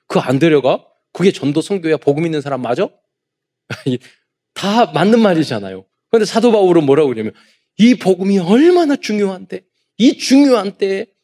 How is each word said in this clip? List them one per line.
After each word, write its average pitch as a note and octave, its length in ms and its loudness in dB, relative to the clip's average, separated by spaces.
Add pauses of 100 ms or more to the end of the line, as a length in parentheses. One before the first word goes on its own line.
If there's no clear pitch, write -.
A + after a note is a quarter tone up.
그거 - 140 -2
안 C3 180 -2
데려가? D3 480 0 (260)
그게 F3+ 200 0
전도 C#3+ 280 -4
선교야, D#3+ 380 -4
복음 D3 260 -4
있는 D#3+ 160 -4
사람 C3 220 -8
맞아? B2 260 -4 (800)
<laughs> - 840 -12
다 G#3+ 380 0
맞는 G#3 280 2
말이잖아요. A#2+ 640 -2 (260)
그런데 A3 160 2
사도 A3+ 260 0
바울은 F3+ 320 4
뭐라고 C#3 240 2
그러냐면 A2 240 -6 (460)
이 A#3+ 160 6
복음이 F#3+ 440 -2
얼마나 C#4+ 580 2
중요한데, G3 640 -6 (360)
이 A#3+ 200 2
중요한 B3 600 2
때에 G3 280 -4 (180)